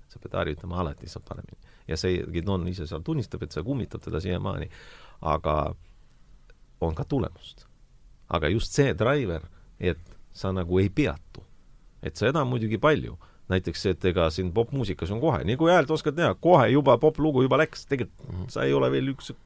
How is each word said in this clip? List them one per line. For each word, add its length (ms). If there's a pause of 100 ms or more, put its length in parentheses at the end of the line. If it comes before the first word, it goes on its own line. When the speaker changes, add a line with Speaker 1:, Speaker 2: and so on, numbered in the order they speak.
Speaker 1:
Sa 100
pead 140
harjutama, 460
alati 280
saab 180
paremini. 320 (300)
Ja 100
see 340
Gidon 360
ise 200
seal 140
tunnistab, 420
et 80
see 120
kummitab 380
teda 180
siiamaani, 500 (520)
aga 540 (1040)
on 140
ka 80
tulemust. 640 (640)
Aga 200
just 240
see 200
driver, 480 (380)
et 200 (340)
sa 180
nagu 280
ei 100
peatu. 540 (600)
Et 120
seda 260
on 60
muidugi 300
palju. 400 (320)
Näiteks, 360
et 200
ega 240
siin 240
popmuusikas 580
on 100
kohe, 240
nii 120
kui 140
häält 200
oskad 260
teha, 180
kohe 340
juba 280
poplugu 460
juba 140
läks. 280
Tegelikult 440
Speaker 2:
Mhm. 200
Speaker 1:
sa 140
ei 100
ole 180
veel 220
üldse 220 (100)